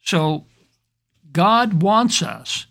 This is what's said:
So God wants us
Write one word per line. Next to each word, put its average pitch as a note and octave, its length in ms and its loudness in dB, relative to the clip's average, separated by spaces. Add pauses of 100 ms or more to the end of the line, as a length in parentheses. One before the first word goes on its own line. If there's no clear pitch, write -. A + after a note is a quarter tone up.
So D#3 460 -2 (840)
God G3+ 500 2
wants G#3+ 400 2
us - 480 -10